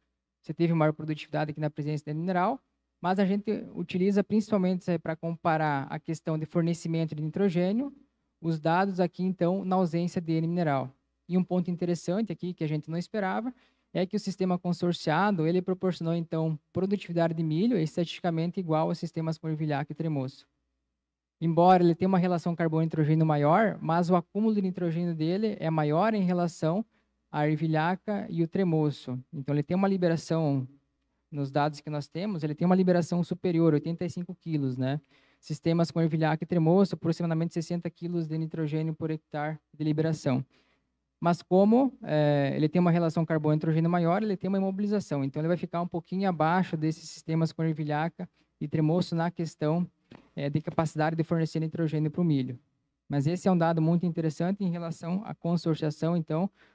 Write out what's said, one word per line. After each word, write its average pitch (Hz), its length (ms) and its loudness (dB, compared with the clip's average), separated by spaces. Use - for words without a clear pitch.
você 160 120 -12
teve 170 200 2
maior 156 200 4
produtividade 151 580 -4
aqui 156 80 -10
na 151 100 -2
presença 147 360 -6
de 147 60 -8
N 160 100 -4
mineral, 185 400 0
mas 185 180 0
a 196 60 4
gente 202 500 -2
utiliza 190 480 2
principalmente, 190 680 0
eh, 170 80 0
pra 160 200 -6
comparar 156 720 0
a 156 100 -8
questão 160 380 -4
de 156 80 -4
fornecimento 165 680 -2
de 151 80 -6
nitrogênio, 190 720 0
os 165 180 -2
dados 180 440 2
aqui, 175 200 -2
então, 185 440 0
na 185 100 0
ausência 175 460 0
de 165 100 -4
N 160 160 0
mineral. 147 480 0
E 175 100 0
um 185 60 4
ponto 180 260 0
interessante 175 640 -2
aqui, 175 220 -6
que 165 100 -6
a 156 40 -2
gente 156 220 -4
não 160 80 -4
esperava, 208 560 -4
é 175 120 0
que 208 100 -8
o 202 40 0
sistema 185 380 -2
consorciado, 175 880 0
ele 180 160 2
proporcionou, 180 540 -2
então, 160 420 -2
produtividade 170 600 0
de 165 80 -2
milho 180 340 2
estatisticamente 165 840 -2
igual 160 280 0
aos 175 100 -2
sistemas 160 400 -6
com 165 100 -8
ervilhaca 151 440 -2
e 151 40 -10
tremoço. 143 520 -4
Embora 175 440 6
ele 170 100 6
tenha 190 160 0
uma 190 80 4
relação 175 380 0
carbono-nitrogênio 160 680 2
maior, 160 540 4
mas 165 300 0
o 180 60 6
acúmulo 214 400 0
de 208 60 2
nitrogênio 175 520 -2
dele 185 460 -2
é 160 100 -2
maior 160 460 2
em 196 80 0
relação 175 600 0
à 151 160 0
ervilhaca 160 800 0
e 170 140 -4
o 165 60 2
tremoço. 151 720 0
Então, 143 220 -6
ele 147 80 2
tem 180 160 -2
uma 196 100 2
liberação, 160 800 0
nos 139 200 -6
dados 143 280 0
que 156 120 -12
nós 147 160 -6
temos, 180 360 -6
ele 151 120 -4
tem 170 100 -2
uma 185 100 6
liberação 180 480 2
superior, 165 520 2
oitenta 165 280 -2
e 175 60 -4
cinco 180 240 -10
quilos, 143 440 -4
né? 135 220 -2
Sistemas 165 520 0
com 165 100 -2
ervilhaca 160 420 0
e - 40 -10
tremoço, 175 480 4
aproximadamente 165 580 -2
sessenta 175 340 -6
quilos 170 380 -6
de 156 100 -6
nitrogênio 160 600 -4
por 160 160 -6
hectare 151 480 -6
de 151 120 -8
liberação. 156 600 0
Mas 170 200 0
como, 220 600 4
eh, 147 540 2
ele 151 140 2
tem 180 100 2
uma 175 120 4
relação 165 340 2
carbono-nitrogênio 156 640 0
maior, 175 340 2
ele 202 140 -2
tem 185 100 -6
uma 196 100 0
imobilização. 190 640 -2
Então, 139 180 -4
ele 160 80 -2
vai 175 80 2
ficar 170 240 -6
um 180 60 -4
pouquinho 185 420 -4
abaixo 170 480 2
desses 156 320 -4
sistemas 160 420 -2
com - 100 -8
ervilhaca 160 680 -2
e 151 80 -4
tremoço 165 460 2
na 165 140 0
questão, 165 560 -2
eh, 143 160 -4
de 147 120 -2
capacidade 160 560 -2
de 160 60 -2
fornecer 165 360 -2
nitrogênio 156 500 -2
pro 147 140 -2
milho. 131 340 0
Mas 143 180 0
esse 175 220 0
é - 20 6
um 180 60 4
dado 165 240 2
muito 165 240 2
interessante 170 580 -2
em 180 60 0
relação 170 560 -6
à - 100 -10
consorciação, 165 800 -2
então, 165 340 -2